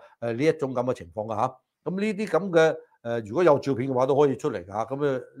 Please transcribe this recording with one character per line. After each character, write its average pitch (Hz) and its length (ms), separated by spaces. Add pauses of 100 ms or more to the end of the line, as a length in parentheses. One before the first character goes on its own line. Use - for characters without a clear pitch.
(200)
誒， 117 140
呢 131 120
一 160 80
種 135 220
噉 123 80
嘅 127 100
情 85 180
況 107 140
嘅 113 100
吓。 117 120 (360)
噉 180 160
呢 214 140
啲 202 140
噉 196 240
嘅， 160 260 (240)
誒， 117 260
如 107 60
果 175 100
有 147 160
照 139 140
片 127 160
嘅 135 60
話， 127 100
都 139 100
可 147 120
以 131 100
出 147 140
嚟 92 120
㗎 92 40
吓。 104 180
噉 131 100
啊， 143 160 (280)